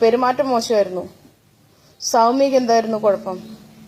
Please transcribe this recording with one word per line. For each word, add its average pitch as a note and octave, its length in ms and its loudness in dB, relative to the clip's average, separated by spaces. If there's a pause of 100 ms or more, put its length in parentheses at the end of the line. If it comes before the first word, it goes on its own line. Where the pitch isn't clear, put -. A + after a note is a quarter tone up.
പെരുമാറ്റം B3+ 460 0
മോശമായിരുന്നു. G#3 560 -2 (960)
സൗമ്യക്ക് C4 560 2
എന്തായിരുന്നു A3+ 420 0
കുഴപ്പം? G3 400 -2 (500)